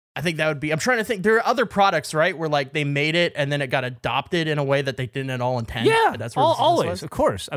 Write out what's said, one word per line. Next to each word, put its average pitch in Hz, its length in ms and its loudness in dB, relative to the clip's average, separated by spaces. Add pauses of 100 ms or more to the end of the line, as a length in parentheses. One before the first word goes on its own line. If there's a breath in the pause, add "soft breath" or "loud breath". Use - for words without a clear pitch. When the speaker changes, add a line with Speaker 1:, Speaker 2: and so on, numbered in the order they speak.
(160)
Speaker 1:
I 135 40 -6
think 165 160 -2
that 156 100 0
would 151 140 -2
be, 151 100 -4
I'm 156 80 0
trying 247 200 0
to 214 60 -2
think, 196 200 -4
there 220 100 4
are 226 120 2
other 240 200 2
products, 196 480 2
right, 160 240 2
where, 160 100 -4
like, 143 240 0
they 151 120 0
made 143 320 0
it 175 180 2
and 143 160 -2
then 143 100 0
it 139 60 -2
got 135 160 0
adopted 131 640 -2
in 147 120 0
a 143 60 0
way 139 160 2
that 135 160 -4
they 127 100 -6
didn't 135 240 -6
at 127 100 -4
all 123 180 0
intend. 117 300 -4
Speaker 2:
Yeah, 440 240 4
Speaker 1:
And - 80 -8
that's 117 160 -6
where 262 80 4
Speaker 2:
al-, 330 60 4
Speaker 1:
this, 311 80 2
this 240 40 0
Speaker 2:
always, 269 280 2
Speaker 1:
was. 185 120 -6
Speaker 2:
of 180 80 -10
course, 135 400 -2
Speaker 1:
Yeah. 147 60 -8